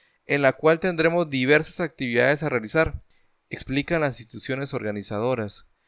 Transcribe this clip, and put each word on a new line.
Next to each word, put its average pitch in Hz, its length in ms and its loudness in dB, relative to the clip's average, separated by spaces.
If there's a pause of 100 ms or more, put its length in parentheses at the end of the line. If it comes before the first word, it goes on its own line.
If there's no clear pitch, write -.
(260)
en 143 160 0
la 135 100 6
cual 160 300 2
tendremos 165 480 2
diversas 139 500 2
actividades 135 640 0
a 151 60 -2
realizar, 135 540 0 (460)
explican 143 520 -2
las 135 180 -2
instituciones 131 540 -8
organizadoras. 107 960 -4 (200)